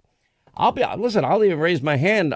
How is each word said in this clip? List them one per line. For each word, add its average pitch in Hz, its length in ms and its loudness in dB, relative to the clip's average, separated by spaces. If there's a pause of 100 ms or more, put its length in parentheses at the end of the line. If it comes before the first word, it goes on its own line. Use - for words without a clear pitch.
(560)
I'll 226 140 2
be, 269 140 -2 (120)
listen, 208 280 -2
I'll 185 180 0
even 185 160 2
raise 160 240 0
my 147 140 0
hand. 175 400 0